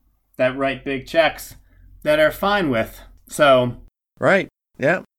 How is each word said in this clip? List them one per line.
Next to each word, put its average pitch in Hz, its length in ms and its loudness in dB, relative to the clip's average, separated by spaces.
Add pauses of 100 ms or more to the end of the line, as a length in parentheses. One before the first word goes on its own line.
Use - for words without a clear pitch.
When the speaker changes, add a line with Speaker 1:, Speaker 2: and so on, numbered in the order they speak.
(360)
Speaker 1:
that 131 200 -2
write 135 280 -6
big 135 220 -8
checks - 500 -2 (480)
that 151 140 2
are 156 120 4
fine 196 400 -2
with. 110 300 -4 (280)
So. 127 480 2 (420)
Speaker 2:
Right. 170 300 0 (300)
Yeah. 160 240 -2 (160)